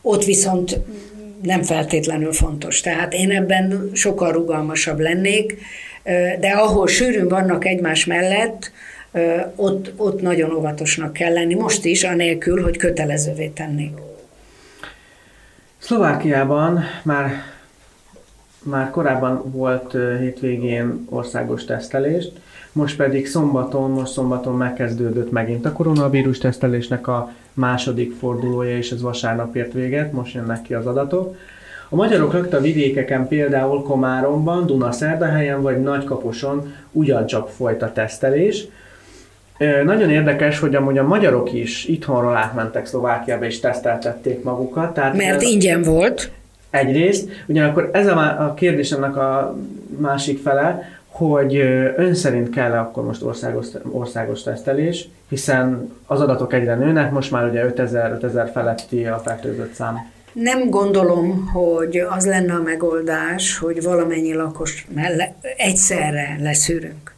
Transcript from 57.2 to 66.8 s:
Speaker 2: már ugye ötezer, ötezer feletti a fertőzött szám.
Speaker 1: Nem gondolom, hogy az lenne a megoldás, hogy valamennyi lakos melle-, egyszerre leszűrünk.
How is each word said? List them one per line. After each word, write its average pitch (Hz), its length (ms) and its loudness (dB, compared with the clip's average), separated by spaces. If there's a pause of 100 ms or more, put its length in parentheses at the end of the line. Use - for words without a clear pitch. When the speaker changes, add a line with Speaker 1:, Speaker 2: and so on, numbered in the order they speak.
Speaker 2:
már 120 180 0
ugye 117 160 0
ötezer, 120 480 0
ötezer 120 400 -2
feletti 117 540 -2
a 113 120 -2
fertőzött 117 540 -6
szám. 117 380 -6 (220)
Speaker 1:
Nem 247 380 0
gondolom, 190 760 2
hogy 170 500 2
az 185 300 0
lenne 185 260 2
a 170 100 0
megoldás, 165 960 -2
hogy 165 240 -2
valamennyi 165 520 0
lakos 160 600 -6
melle-, 156 400 -2 (220)
egyszerre 156 840 0
leszűrünk. 156 760 -2